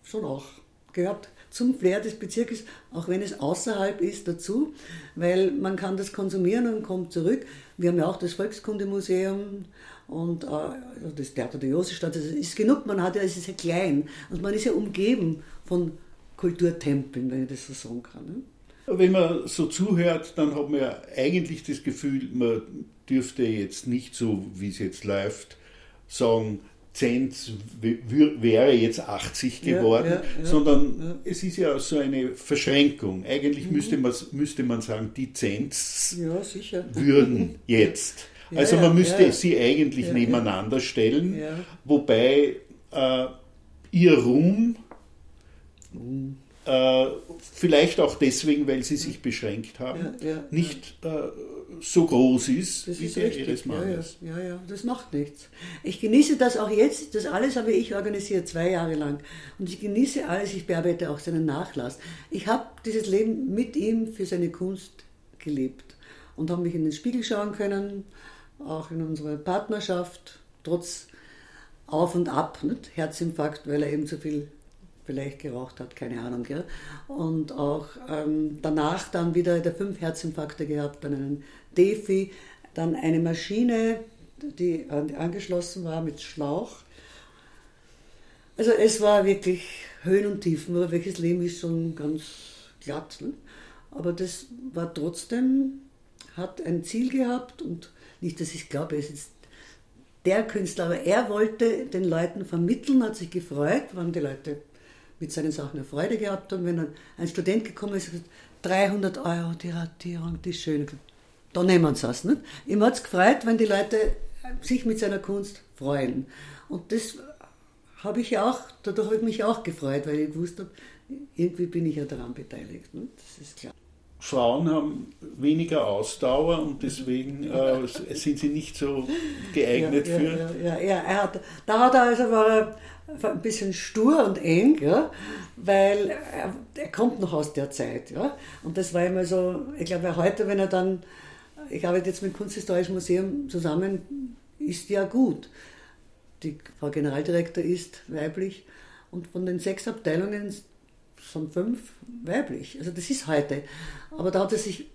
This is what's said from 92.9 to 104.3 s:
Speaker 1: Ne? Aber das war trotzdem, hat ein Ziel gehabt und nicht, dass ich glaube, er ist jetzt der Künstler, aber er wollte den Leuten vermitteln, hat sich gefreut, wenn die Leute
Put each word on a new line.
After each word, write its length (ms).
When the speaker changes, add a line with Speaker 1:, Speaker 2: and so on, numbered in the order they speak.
Speaker 1:
Ne? 120
Aber 200
das 340
war 180
trotzdem, 880
hat 280
ein 200
Ziel 260
gehabt 520
und 280
nicht, 200
dass 140
ich 140
glaube, 280
er 40
ist 100
jetzt 200
der 220
Künstler, 400
aber 140
er 280
wollte 580
den 180
Leuten 400
vermitteln, 600
hat 120
sich 140
gefreut, 640
wenn 200
die 80
Leute 380